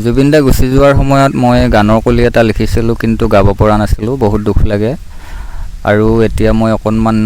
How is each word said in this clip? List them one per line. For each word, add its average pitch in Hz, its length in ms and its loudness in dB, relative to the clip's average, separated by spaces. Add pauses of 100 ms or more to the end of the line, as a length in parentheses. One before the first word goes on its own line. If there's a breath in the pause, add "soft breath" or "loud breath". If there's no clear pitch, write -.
জুবিন 120 280 0
দা 151 100 4
গুচি 135 300 2
যোৱাৰ 139 260 4
সময়ত 139 360 2 (100)
মই 123 160 2 (120)
গানৰ 107 320 2
কলি 120 240 0
এটা 117 160 2
লিখিছিলোঁ, 113 560 0
কিন্তু 113 300 -2
গাব 101 260 4
পৰা 107 220 2
নাছিলোঁ, 107 420 -2
বহুত 107 240 0
দুখ 104 240 0
লাগে। 107 260 -2 (920 loud breath)
আৰু 107 200 2 (160)
এতিয়া 110 300 0
মই 113 200 0
অকণমান 110 540 -2